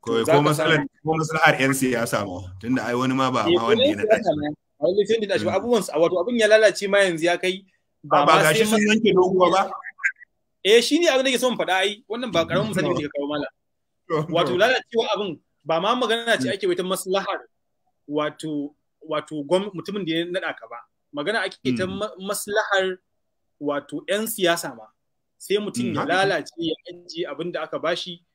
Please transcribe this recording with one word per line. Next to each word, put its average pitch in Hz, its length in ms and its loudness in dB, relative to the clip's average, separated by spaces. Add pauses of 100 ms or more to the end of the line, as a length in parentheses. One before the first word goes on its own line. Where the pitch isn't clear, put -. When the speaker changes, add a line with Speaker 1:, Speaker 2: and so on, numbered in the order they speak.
Speaker 1:
Ko, 117 180 -2
Speaker 2:
To, 113 60 2
za 156 80 2
Speaker 1:
ko 160 60 8
Speaker 2:
ka 147 40 6
Speaker 1:
maslahar, 156 340 2
Speaker 2:
samu 147 120 -2 (140)
Speaker 1:
ko 156 160 -2
maslahar 156 420 2
'yan 135 140 4
siyasa 120 520 0
ma, 92 240 -10 (100)
tunda 120 260 -2
ai 120 80 -2
wani 131 200 0
ma 131 160 2
ba 117 160 0
Speaker 2:
Eh, 110 80 4
Speaker 1:
ma 117 160 0
wanda 233 140 4
ya 285 100 2
Speaker 2:
ko - 40 -8
'yan - 80 -4
Speaker 1:
naɗa 214 100 6
shi. 220 60 -4
Speaker 2:
siyasa 170 140 0
ma. 147 120 -4 (340)
Ba - 80 2
lallai 202 160 2
sai 220 160 0
inda 196 160 -2
shi - 80 -2
ba. 180 60 0
Speaker 1:
Mm. 180 40 0
Speaker 2:
Abubuwan 220 260 0
su, - 120 -10
wato, 170 260 2
abin 240 200 -2
ya 214 80 4
lalace 214 420 4
ma 202 80 4
yanzu 175 260 2
ya 175 140 2
kai, 190 260 -4 (380)
ba 147 240 2
Speaker 1:
Ba 160 100 8
Speaker 2:
ma - 60 6
Speaker 1:
gashi 220 240 4
Speaker 2:
sai 214 40 0
ma 220 60 2
Speaker 1:
sun 208 140 2
yanke 214 240 4
doguwa 180 400 4
ba? 190 160 0 (920)
Speaker 2:
Eh, 220 180 6
shi 285 160 2
ne 349 100 2
abin 262 160 2
da 269 60 2
ke 247 80 0
son 247 180 0
faɗa 175 180 -2 (120)
ai. 208 240 -6
Wannan 233 220 -8
ba 165 120 2
ƙaramin 180 300 -2
misali 175 160 0
Speaker 1:
To. 175 80 0
Speaker 2:
ne 147 80 -4
ka - 80 -6
kawo, 143 160 -4
malam. 147 220 -6 (580)
Speaker 1:
To, 165 40 -2 (200)
Speaker 2:
Wato, 170 180 2
Speaker 1:
to. 180 60 -2
Speaker 2:
lalacewa 233 560 0
abin, 185 240 -6 (260)
ba 160 160 0
ma 208 140 0
magana 233 440 0
ce 127 120 -2
Speaker 1:
Mm. - 40 -2
Speaker 2:
ake 202 120 -4
wai 175 80 2
ta 180 80 -6
maslahar, 185 580 -4 (680)
wato, 147 680 -6 (340)
wato 151 380 -6
gwam-, 190 280 0
mutumin 196 300 -8
da 160 140 -6
ya 170 80 -4
naɗa 175 320 -6
ka - 80 -20
ba. 120 120 -16 (360)
Magana 185 320 -4
ake - 120 -10 (200)
ta 185 80 -2
Speaker 1:
Mm. 190 120 -8
Speaker 2:
ma-, 208 200 -8
maslahar, 196 800 -2 (640)
wato, 143 480 -6
'yan 208 180 -2
siyasa 170 480 -2
ma. 110 120 -20 (520)
Sai 196 200 -2
mutum 185 280 -4
Speaker 1:
Mm, 117 80 -2
Speaker 2:
ya 127 60 -2
Speaker 1:
haka. 180 140 -2
Speaker 2:
lalace, 185 440 0
ya 165 160 -4 (160)
ajiye 175 400 -10
abin 160 220 -8
da 156 100 -6
aka 156 160 -8
bashi 170 440 -6 (120)